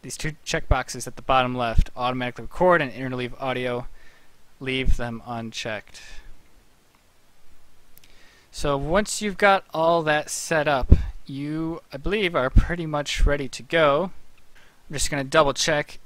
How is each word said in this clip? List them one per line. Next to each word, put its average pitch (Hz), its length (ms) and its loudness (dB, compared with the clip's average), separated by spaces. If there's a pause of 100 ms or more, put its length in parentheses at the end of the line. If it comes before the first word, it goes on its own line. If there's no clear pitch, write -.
These 131 140 -14
two 156 160 -6 (140)
checkboxes 131 640 -2
at - 80 -12
the - 60 -14
bottom 127 340 2
left, 117 400 2
automatically 123 460 -4
record 175 380 2
and 131 120 -4
interleave 127 480 -8
audio, 123 480 -4 (720)
leave 131 360 4
them 117 300 -6
unchecked. 113 760 -10 (2500)
So 143 240 0
once 165 440 -2
you've 208 160 -4
got 196 280 4 (100)
all 165 300 2
that 151 260 0
set 151 380 0
up, 135 240 6 (340)
you, 156 560 -8 (100)
I - 40 -12
believe, 175 400 -2
are 131 120 0
pretty 170 380 4
much 147 400 0
ready 143 220 0
to - 140 -12
go. 160 500 2 (760)
I'm 151 60 -12
just - 160 0
gonna 143 140 -2
double 143 280 4
check. - 540 -2